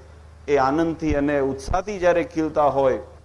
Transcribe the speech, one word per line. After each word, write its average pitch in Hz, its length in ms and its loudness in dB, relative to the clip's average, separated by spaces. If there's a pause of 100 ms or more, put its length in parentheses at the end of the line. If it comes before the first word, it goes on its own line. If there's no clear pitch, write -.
(480)
એ 143 100 2
આનંદથી 151 580 0
અને 143 240 0
ઉત્સાહથી 180 600 -4
જ્યારે 170 240 2
ખીલતા 156 400 -2
હોય 135 340 2 (280)